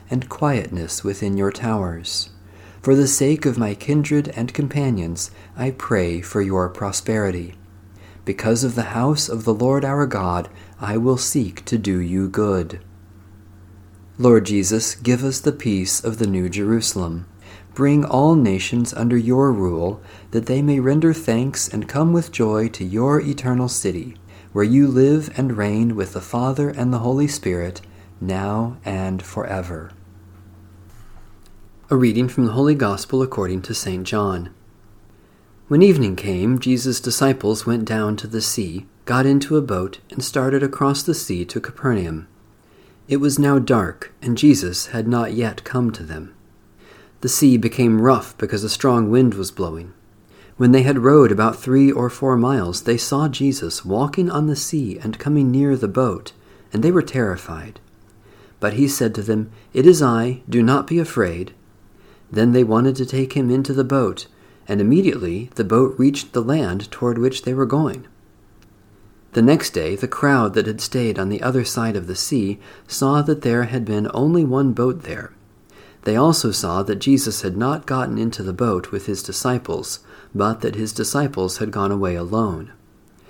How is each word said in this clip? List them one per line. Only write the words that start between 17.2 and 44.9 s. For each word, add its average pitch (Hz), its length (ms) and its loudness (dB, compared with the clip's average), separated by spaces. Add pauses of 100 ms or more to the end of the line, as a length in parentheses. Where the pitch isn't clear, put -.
Bring 143 300 2
all 143 320 4
nations 117 580 0
under 120 220 0
your 127 340 2
rule, 92 500 -2 (300)
that 117 160 -2
they 135 160 0
may 143 160 2
render 151 340 2
thanks 127 540 -2
and 107 220 -6
come 165 240 2
with 170 180 0
joy 110 380 0
to 98 160 -10
your 123 360 0
eternal 127 480 -2
city, - 460 -6 (380)
where 101 100 0
you 131 240 6
live 139 500 4
and 131 200 -2
reign 107 400 0
with 92 160 -4
the 92 80 -8
Father 131 480 -2
and 127 240 -2
the 120 60 0
Holy 131 280 0
Spirit, 90 540 -4 (400)
now 101 640 -4
and 95 360 -4
forever. 90 680 -8 (2000)
A 139 60 4
reading 123 320 2
from 123 180 0
the 110 60 -2
Holy 143 240 4
Gospel 123 440 -2
according 95 420 -2
to 110 120 -8
Saint 92 320 -6
John. 95 440 -2 (1160)
When 151 160 4
evening 143 320 6
came, 101 460 -2
Jesus' 127 400 -2
disciples 123 680 0
went 117 180 0
down 107 340 -2
to 110 100 -10
the 110 120 -6
sea, 95 460 -6 (180)
got 127 220 2
into 139 300 2
a 151 40 4
boat, 98 380 -4 (100)
and - 140 -8
started 135 400 0
across 170 400 0
the 170 100 -2
sea 90 340 -6
to - 140 -8
Capernaum. 87 680 -4 (800)
It 139 80 0
was 143 240 2
now 143 180 4
dark, 110 640 0
and 120 160 -2
Jesus 95 480 4
had 113 220 -4